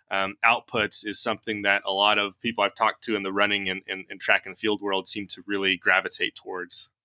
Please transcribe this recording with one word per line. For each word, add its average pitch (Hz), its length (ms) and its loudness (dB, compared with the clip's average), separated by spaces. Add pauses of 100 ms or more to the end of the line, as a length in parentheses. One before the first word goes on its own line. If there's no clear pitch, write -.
um, 98 260 -2 (100)
outputs 113 600 2
is 104 160 -4
something 107 420 -2
that 101 220 4
a 98 60 -2
lot 104 260 4
of 101 220 -2
people - 240 0
I've 98 120 0
talked - 300 0
to 110 120 0
in 98 60 -4
the 95 100 -2
running 101 360 2
and, 95 200 -4
and, 95 200 -8
and 98 100 -14
track 98 260 -2
and 95 120 -12
field 107 240 0
world 95 280 -2
seem 104 180 -6
to - 180 -12
really 98 320 0
gravitate 92 580 0
towards. 90 540 -10 (140)